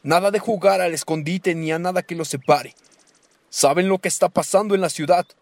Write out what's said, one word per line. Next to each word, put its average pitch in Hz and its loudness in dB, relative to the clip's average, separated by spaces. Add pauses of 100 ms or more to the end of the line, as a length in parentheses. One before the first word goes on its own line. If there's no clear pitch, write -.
Nada 180 4
de 208 0
jugar 196 2
al 170 0
escondite 160 -4
ni 160 -4
a 160 -2
nada 180 -2
que 170 -12
los 165 -8
separe. 139 0 (760)
Saben 175 2
lo 185 0
que - -8
está 170 0
pasando 202 0
en 190 2
la 175 -2
ciudad. 180 0 (160)